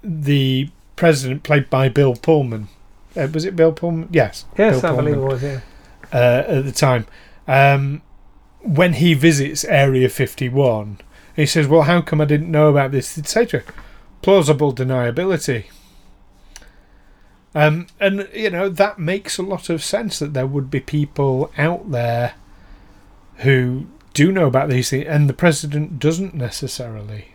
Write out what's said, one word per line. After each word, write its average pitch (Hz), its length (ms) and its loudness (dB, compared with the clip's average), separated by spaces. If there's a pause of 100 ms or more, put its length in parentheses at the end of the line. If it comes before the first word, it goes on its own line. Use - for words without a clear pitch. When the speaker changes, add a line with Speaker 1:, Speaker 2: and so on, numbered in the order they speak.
Speaker 1:
the 143 680 -2 (260)
president, 139 460 0
played 147 280 0
by 135 180 2
Bill 131 280 2
Pullman, 117 520 0 (480)
uh, 139 160 -2
was 160 120 -4
it 190 120 -6
Bill 160 160 4
Pullman? 165 400 -6
Yes, 127 320 0 (120)
Speaker 2:
Yes, 196 260 4
Speaker 1:
Bill 165 100 0
Speaker 2:
I 127 40 0
believe 143 180 0
it - 40 -2
Speaker 1:
Pullman, 135 140 -2
Speaker 2:
was, 127 100 -4
yeah. 139 180 -6 (520)
Speaker 1:
uh, 123 320 4 (140)
at 135 60 -2
the 135 80 -6
time. 127 340 0 (420)
Um, 139 540 2 (580)
when 175 340 2
he 160 200 4
visits 143 500 2
Area 135 440 4
fifty-one, 123 920 -2 (360)
he 147 120 0
says, 151 220 0
"Well, 156 140 6
how 170 200 4
come 151 180 -2
I 151 40 2
didn't 151 260 0
know 151 180 4
about 139 220 2
this, 139 260 -4
et 151 100 -10
cetera?" - 360 -2 (580)
Plausible 151 540 2
deniability. 127 920 -2 (1900)
Um, 151 320 2 (120)
and, 196 360 -2
you 220 160 -4
know, 180 180 -2
that 196 300 -2
makes 185 400 -6
a 190 40 -6
lot 185 280 -8
of 165 120 -2
sense, 214 360 -6
that 147 160 -6
there 131 120 -2
would 139 240 -4
be 139 100 -2
people 143 760 -2
out 165 340 -2
there 120 440 -4 (1040)
who 127 480 0 (260)
do 180 200 4
know 185 140 2
about 135 220 0
these 127 220 0
things, - 160 -4
and 147 220 2
the 135 60 -2
president 151 640 -2
doesn't 165 360 -2
necessarily. 110 1000 -10